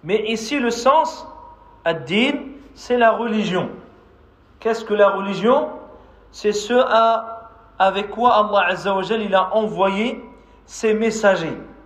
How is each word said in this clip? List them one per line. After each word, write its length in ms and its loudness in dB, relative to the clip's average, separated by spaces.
Mais 260 -2
ici, 300 -4
le 100 0
sens, 560 0
ad-din, 500 -2
c'est 240 -4
la 120 6
religion. 580 -2
Qu'est-ce 240 -2
que 100 -2
la 160 6
religion ? 600 0
C'est 220 -2
ce 220 -4
à, 760 2
avec 300 0
quoi 240 2
Allah 340 2
Azza 260 -2
wa 80 0
Jal, 200 -2
il 120 -2
a 200 2
envoyé 680 0
ses 280 -2
messagers. 640 0